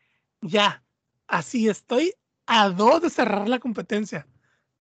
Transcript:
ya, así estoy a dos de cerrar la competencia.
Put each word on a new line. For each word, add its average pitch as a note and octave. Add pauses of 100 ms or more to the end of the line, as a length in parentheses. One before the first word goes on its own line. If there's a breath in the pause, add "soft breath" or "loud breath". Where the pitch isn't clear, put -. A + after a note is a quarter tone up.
(420)
ya, G3+ (440)
así A3
estoy C4 (320)
a G#3+
dos A3
de E4
cerrar G#3
la B3
competencia. G3+ (640)